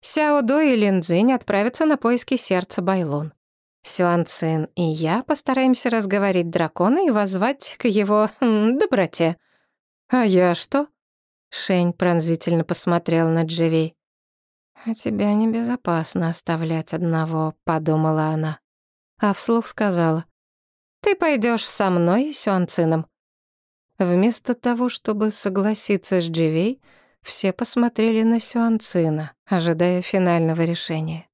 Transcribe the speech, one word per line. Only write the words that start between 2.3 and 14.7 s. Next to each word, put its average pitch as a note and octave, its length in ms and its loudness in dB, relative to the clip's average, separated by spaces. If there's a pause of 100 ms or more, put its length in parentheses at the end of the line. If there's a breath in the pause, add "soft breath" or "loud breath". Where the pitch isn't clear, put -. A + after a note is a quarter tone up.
сердца F#3 440 -2
Байлон. D#3+ 540 -2 (480)
Сюан F3 420 0
Цин D#3+ 500 -2
и F3+ 80 -4
я D#3+ 400 -2
постараемся C4 680 0
разговорить G3 580 0
дракона F#3 580 0
и D4+ 40 4
воззвать G#3 680 -2
к - 60 -16
его, G#3 460 2 (100)
м, A3+ 380 2
доброте». F#3 580 2 (720)
«А B3+ 160 2
я F3+ 300 4
что?» C#4+ 340 -4 (600)
Шень F3 420 0
пронзительно E3 720 0
посмотрел E3+ 640 0
на E3 160 2
Дживей. E3 500 0 (920)